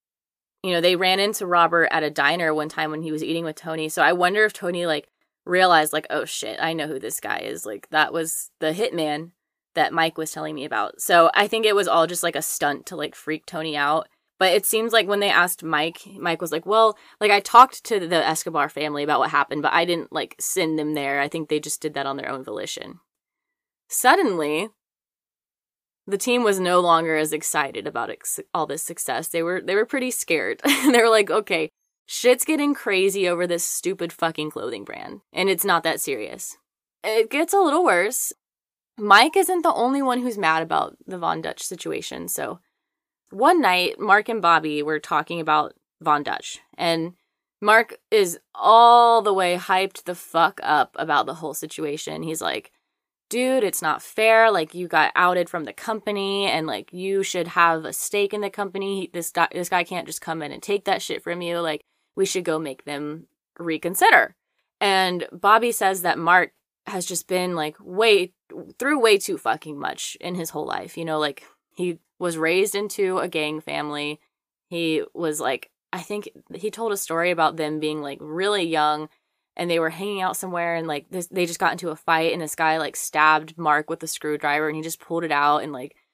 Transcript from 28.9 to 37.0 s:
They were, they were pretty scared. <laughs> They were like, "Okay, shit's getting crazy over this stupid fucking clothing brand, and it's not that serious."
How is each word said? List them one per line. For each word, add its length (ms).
They 120
were, 200
they 140
were 100
pretty 260
scared. 520
<laughs> 280
They 100
were 80
like, 220
"Okay, 400
shit's 400
getting 300
crazy 520
over 200
this 160
stupid 500
fucking 380
clothing 320
brand, 380
and 160
it's 160
not 180
that 160
serious." 580